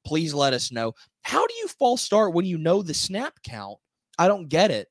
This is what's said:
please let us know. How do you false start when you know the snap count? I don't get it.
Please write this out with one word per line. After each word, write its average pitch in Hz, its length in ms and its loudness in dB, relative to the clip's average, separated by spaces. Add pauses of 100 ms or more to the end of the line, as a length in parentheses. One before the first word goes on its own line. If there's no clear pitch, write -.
please 156 300 -2
let 139 180 2
us 123 180 -4
know. 117 220 -4 (300)
How - 220 0
do 466 100 -2
you 453 120 -6
false 247 360 0
start 202 320 2
when 180 100 2
you 175 140 -4
know 170 240 2
the 156 120 -6
snap 226 480 -6
count? 104 360 -12 (400)
I 170 100 6
don't 185 220 0
get 175 200 4
it. 107 200 -4